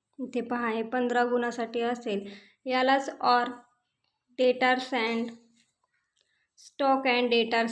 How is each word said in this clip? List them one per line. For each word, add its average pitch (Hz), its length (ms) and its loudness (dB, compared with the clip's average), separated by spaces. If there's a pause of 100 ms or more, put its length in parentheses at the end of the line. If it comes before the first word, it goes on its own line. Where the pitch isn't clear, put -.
(200)
इथे 247 220 -4
पहा, 240 280 -4
हे 226 140 -2
पंधरा 247 400 0
गुणासाठी 240 580 -2
असेल. 233 460 -4 (380)
यालाच 262 440 2
or 240 360 2 (960)
debtors 254 540 2
and 226 360 -2 (1300)
stock 269 480 0
and 247 240 2
debtor 233 420 2